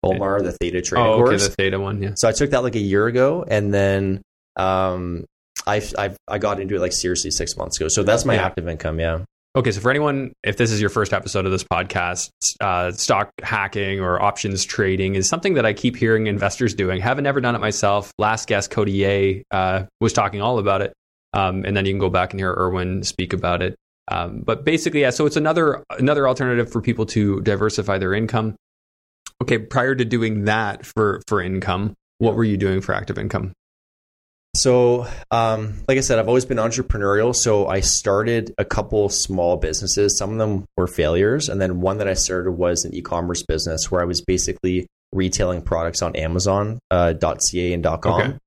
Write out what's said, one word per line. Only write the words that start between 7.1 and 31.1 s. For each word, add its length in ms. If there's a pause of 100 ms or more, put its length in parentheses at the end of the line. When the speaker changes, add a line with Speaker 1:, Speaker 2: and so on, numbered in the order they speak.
Speaker 1:
six 260
months 200
ago. 120
So 140
that's 200
my 120
Speaker 2:
Yeah. 100
Speaker 1:
active 220
income. 320
Yeah. 240 (320)
Speaker 2:
Okay, 160
so 100
for 80
anyone, 440 (100)
if 120
this 160
is 80
your 120
first 220
episode 320
of 60
this 120
podcast, 680 (320)
uh, 300
stock 400 (100)
hacking 580
or 220
options 420
trading 520
is 120
something 280
that 100
I 80
keep 220
hearing 320
investors 480
doing. 260
Haven't 240
ever 160
done 140
it 40
myself. 600
Last 280
guest, 220
Cody 220
Ye, 600
uh, 320 (160)
was 140
talking 280
all 180
about 240
it, 100 (400)
um, 320
and 100
then 120
you 40
can 80
go 100
back 240
and 60
hear 140
Irwin 500
speak 300
about 300
it. 120 (340)
Um, 360
but 180
basically, 380
yeah, 80
so 160
it's 100
another, 540
another 380
alternative 440
for 80
people 280
to 340
diversify 560
their 160
income. 420 (840)
Okay, 160
prior 380
to 100
doing 400
that 400
for, 420